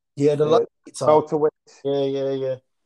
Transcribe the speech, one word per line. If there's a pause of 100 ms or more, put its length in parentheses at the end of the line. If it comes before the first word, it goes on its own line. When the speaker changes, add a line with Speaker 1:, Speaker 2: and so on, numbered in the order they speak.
(140)
Speaker 1:
Yeah,
the
Speaker 2:
uh,
Speaker 1:
lightweights
are
Speaker 2:
welterweight, (320)
Speaker 1:
Yeah,
yeah,
yeah. (320)